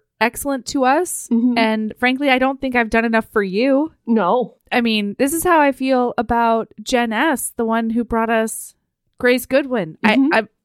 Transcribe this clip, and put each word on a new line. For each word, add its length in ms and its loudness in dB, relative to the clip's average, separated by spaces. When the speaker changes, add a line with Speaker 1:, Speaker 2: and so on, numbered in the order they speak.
Speaker 1:
excellent 460 -4
to 180 0
us. 460 0
Speaker 2:
Mm-hmm. 260 2
Speaker 1:
And 400 0
frankly, 320 0
I 80 4
don't 240 -2
think 140 -2
I've 140 0
done 140 2
enough 260 0
for 140 0
you. 480 0
Speaker 2:
No. 500 0
Speaker 1:
I 100 0
mean, 380 -2
this 140 0
is 100 -4
how 160 4
I 120 4
feel 460 0
about 540 0
Gen 300 -2
S, 460 -2
the 80 -2
one 240 0
who 160 -2
brought 240 -2
us 460 -4
Grace 280 2
Goodwin. 600 -2
Speaker 2:
Mm-hmm. 280 2
Speaker 1:
I, 60 2
I 80 -4